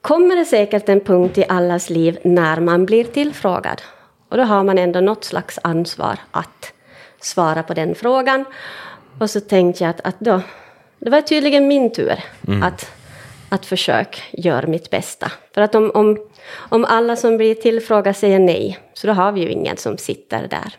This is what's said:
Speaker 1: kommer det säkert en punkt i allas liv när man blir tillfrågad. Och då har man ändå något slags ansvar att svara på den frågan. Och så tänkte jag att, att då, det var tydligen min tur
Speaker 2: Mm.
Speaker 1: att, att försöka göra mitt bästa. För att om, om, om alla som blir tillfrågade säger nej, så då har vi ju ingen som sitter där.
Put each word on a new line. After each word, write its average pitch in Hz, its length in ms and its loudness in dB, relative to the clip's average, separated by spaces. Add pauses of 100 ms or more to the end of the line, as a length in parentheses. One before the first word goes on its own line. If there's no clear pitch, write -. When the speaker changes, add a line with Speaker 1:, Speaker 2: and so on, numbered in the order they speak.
Speaker 1:
kommer 359 360 4
det 339 80 2
säkert 208 440 0
en 202 120 6
punkt 185 380 2
i 190 100 4
allas 175 420 0
liv 165 340 2
när 165 360 2
man 175 260 2
blir 226 180 2
tillfrågad. 233 760 -4 (460)
Och - 80 -4
då 247 60 4
har 208 220 2
man 190 140 4
ändå 180 220 0
något 202 240 0
slags - 380 -8
ansvar - 560 -4 (120)
att - 420 -10 (480)
svara 160 420 -2
på 160 120 -6
den 165 200 -2
frågan. 262 500 0 (760)
Och 214 100 -2
så 208 100 -4
tänkte 180 440 2
jag 165 60 0
att, 170 160 -8
att 139 140 -6
då, 208 200 0 (580)
det - 120 -4
var 285 100 4
tydligen 285 480 2
min 262 240 2
tur - 280 -2 (280)
Speaker 2:
Mm. 98 140 0
Speaker 1:
att, - 280 -4 (580)
att 196 180 -6
försöka - 520 -2 (140)
göra 165 340 -2
mitt 165 240 -6
bästa. - 420 -6 (220)
För 202 60 0
att 208 140 2
om, 214 200 2
om, 214 240 2 (360)
om 226 300 -2
alla 233 320 0
som 233 200 2
blir 220 180 2
tillfrågade 220 600 0
säger 196 240 2
nej, 185 400 2 (160)
så - 120 -8
då 214 60 2
har 196 200 2
vi 196 80 -4
ju 165 100 -2
ingen 82 260 -4
som 104 220 -6
sitter - 500 -8
där. 73 300 -8